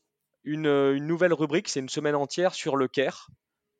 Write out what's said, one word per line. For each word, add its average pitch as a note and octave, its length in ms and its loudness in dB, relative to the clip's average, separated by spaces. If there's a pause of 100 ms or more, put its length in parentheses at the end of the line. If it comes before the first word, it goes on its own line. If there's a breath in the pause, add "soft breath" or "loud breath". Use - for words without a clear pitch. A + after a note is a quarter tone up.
(440)
une, D3+ 240 -4
une C#3 400 2
nouvelle E3+ 260 2
rubrique, D#3 360 0
c'est - 100 -4
une C3 100 -4
semaine D3 240 -2
entière D#3+ 400 0
sur C#3+ 220 -4
le C3+ 120 2
CARE, - 440 -4 (480)